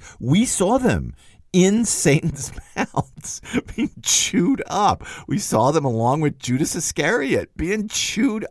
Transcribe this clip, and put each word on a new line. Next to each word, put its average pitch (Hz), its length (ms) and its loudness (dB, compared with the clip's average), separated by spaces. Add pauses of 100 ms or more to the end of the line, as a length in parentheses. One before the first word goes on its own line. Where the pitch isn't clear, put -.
(200)
We 151 240 2
saw 233 340 2
them 101 360 0 (380)
in 196 340 6
Satan's - 640 0 (120)
<laughs> - 120 -20
mouths - 640 -6 (340)
being 302 160 -4 (120)
chewed - 640 0
up. - 380 0 (220)
We - 120 -2
saw 123 320 2
them 156 140 2
along 123 360 0
with 147 180 -2
Judas 127 360 -2
Iscariot 170 800 -2
being 202 320 -2
chewed - 640 -2